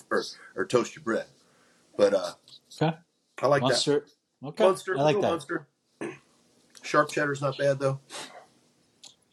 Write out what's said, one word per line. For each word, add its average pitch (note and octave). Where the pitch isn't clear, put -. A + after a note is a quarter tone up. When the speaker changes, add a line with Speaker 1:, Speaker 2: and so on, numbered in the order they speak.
Speaker 1:
or, G2
or F#2+
toast A#2
your D#2+
bread. G#2+
But, G2+
uh, F2+
Speaker 2:
Okay. D#3+
Speaker 1:
I B2
like C#3+
Speaker 2:
Munster. C3
Speaker 1:
that. -
Speaker 2:
Okay. -
Speaker 1:
Munster, F#3+
Speaker 2:
I C#3
like D3+
Speaker 1:
little G3
Speaker 2:
that. -
Speaker 1:
Munster. E3
<clears throat> -
Sharp D3
cheddar's C#3+
not C#3
bad, C#3
though. C3+